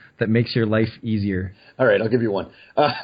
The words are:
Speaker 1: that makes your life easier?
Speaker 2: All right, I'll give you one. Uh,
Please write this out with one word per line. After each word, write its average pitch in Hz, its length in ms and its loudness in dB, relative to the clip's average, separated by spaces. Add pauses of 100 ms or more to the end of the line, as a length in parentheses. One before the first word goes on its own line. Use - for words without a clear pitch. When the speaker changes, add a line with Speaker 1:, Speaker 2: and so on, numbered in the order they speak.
(200)
Speaker 1:
that 110 100 0
makes 117 260 2
your 113 100 2
life 110 380 0
easier? 101 500 -2 (240)
Speaker 2:
All 131 80 2
right, 101 160 4
I'll 110 80 -2
give 117 120 0
you 113 100 -2
one. 92 160 -4 (300)
Uh, 147 160 2 (100)